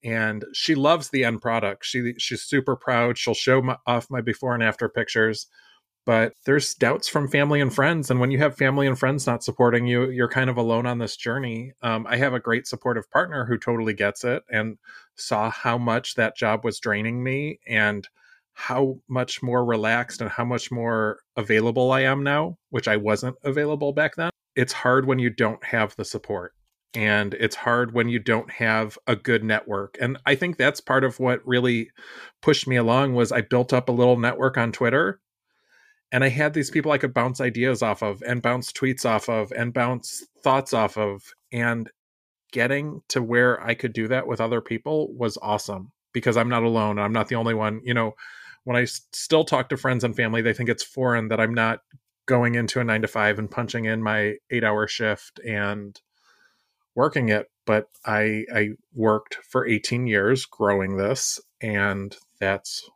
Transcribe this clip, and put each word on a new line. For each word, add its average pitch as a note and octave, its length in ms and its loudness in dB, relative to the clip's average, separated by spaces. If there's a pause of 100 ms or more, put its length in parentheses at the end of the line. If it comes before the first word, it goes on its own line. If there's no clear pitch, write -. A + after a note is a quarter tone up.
And A2 520 -4
she - 200 0
loves D3 360 2
the C3 140 0
end A2+ 180 -2
product. A2 420 -2
She, A#2+ 340 -4
she's - 240 -6
super C3+ 320 0
proud. A#2+ 440 0
She'll A#2 160 -2
show C3 260 4
my, B2+ 160 -2 (100)
off A#2+ 240 -2
my B2+ 120 -4
before A#2+ 320 -2
and A#2 80 0
after A2 260 0
pictures, A2 580 0 (600)
but A2+ 260 4 (140)
there's C#3 280 2
doubts - 320 2
from D3 220 -2
family C#3+ 320 4
and C3+ 120 2
friends. D3+ 380 2
And B2 80 4
when B2 120 2
you C3+ 80 2
have C#3+ 180 2
family C#3 300 2
and C3 120 2
friends C3+ 280 0
not A#2+ 180 -2
supporting A#2+ 420 4
you, B2 240 2
you're B2 180 0
kind C3 220 0
of B2 60 -2
alone A#2 300 0
on B2 120 -2
this A#2 180 -6
journey. B2 680 -6
Um, A2+ 260 -2
I A#2+ 80 0
have B2+ 180 0
a B2 60 -2
great A#2 260 -2
supportive A#2 440 -6
partner D3+ 340 0
who A2+ 140 -2
totally A2+ 360 -2
gets G2+ 300 -2
it B2 260 -2
and A2 280 -2 (380)
saw A2 340 -2
how A#2+ 280 -2
much A#2+ 360 -2
that A2 220 0
job G#2+ 280 0
was A2+ 160 -4
draining A2+ 420 -2
me C#3 460 -4
and G#2 400 0 (460)
how C3 440 -2 (100)
much B2+ 340 -4
more B2 220 0
relaxed A#2 560 0
and A2 100 -4
how A#2+ 140 -2
much A#2+ 260 -4
more A2+ 500 -2 (160)
available A#2 540 2
I C3 100 4
am C3+ 220 2
now, D3+ 360 -2 (100)
which - 180 -4
I G#2+ 120 4
wasn't G#2+ 440 0
available D3 520 -2
back D3+ 220 0
then. E3 140 -2 (240)
It's B2 200 2
hard C3 320 4
when C3 120 2
you A#2+ 120 2
don't A2 340 0
have A2 320 0
the G#2+ 80 -6
support, F#2+ 480 -8 (400)
and G#2 400 0
it's G#2+ 240 -2
hard A#2+ 380 0
when A#2+ 160 0
you A#2+ 80 -2
don't A2+ 320 0
have A2 560 -2
a A#2 100 0
good A2+ 260 0
network. G#2+ 600 -4
And C3 240 -4
I C#3 80 4
think F3 240 -4
that's C#3+ 240 0
part C3 200 2
of B2+ 160 -2
what B2+ 280 0
really B2 460 0 (500)
pushed D3 260 2
me C3 80 2
along B2 380 4
was A#2+ 180 2
I A#2+ 80 2
built B2 320 0
up B2+ 160 2
a B2+ 40 0
little B2 260 6
network B2 400 0
on A#2 120 0
Twitter, C#3+ 480 0 (920)
and B2+ 100 2
I C3+ 60 4
had D3+ 240 0
these D3+ 180 -2
people D3+ 220 0
I C#3+ 60 2
could C3+ 160 -2
bounce B2+ 260 0
ideas B2 420 0
off G#2+ 200 0
of G#2 200 -4
and B2 200 -4
bounce B2 280 -2
tweets C3 380 -2
off A2 220 0
of A2 220 -2
and A#2+ 200 -4
bounce B2 540 -4 (160)
thoughts C3+ 320 2
off A2 240 0
of. G2+ 240 -4 (280)
And A#2 380 -2 (640)
getting C#3 560 -2
to C3 140 0
where A#2+ 440 2
I A#2 60 0
could A#2 220 -4
do A2 140 -2
that B2+ 180 -2
with A2+ 160 -2
other A#2 180 0
people D3+ 560 -4
was A#2 240 -4
awesome G#2 520 -4 (200)
because A#2+ 240 0
I'm A#2+ 140 2
not A#2 140 2
alone. G#2+ 340 2
I'm G#2 160 -2
not A2 140 0
the B2 80 -2
only A#2 180 0
one. G#2+ 280 -2
You B2 120 -2
know, A2+ 180 0 (520)
when B2 120 -2
I B2 60 4
s-, - 300 -6
still D#3 320 2
talk C3 260 0
to C3+ 60 -2
friends B2 280 0
and A#2 100 -2
family, A2+ 280 0
they A2+ 100 2
think A#2 160 -2
it's A2+ 160 -2
foreign A#2+ 440 -2
that A2 120 0
I'm A2+ 140 2
not A2+ 260 0 (460)
going A#2+ 280 2
into A#2+ 240 -2
a B2 60 0
nine-to-five A2 540 0
and G#2+ 120 -6
punching A#2 360 -4
in A2 160 -2
my G#2+ 320 0 (160)
eight-hour G#2+ 360 0
shift - 540 -4
and G#2 600 -6 (920)
working C3 360 2
it. G#2 200 2 (140)
But G#2+ 240 2 (160)
I, G#2+ 400 0 (100)
I G#2+ 140 2 (260)
worked A2 440 0 (100)
for - 180 0
eighteen A#2+ 400 -2
years A2+ 380 2
growing G2 520 0
this, G2+ 440 -2 (200)
and G2+ 540 -2 (240)
that's - 580 -4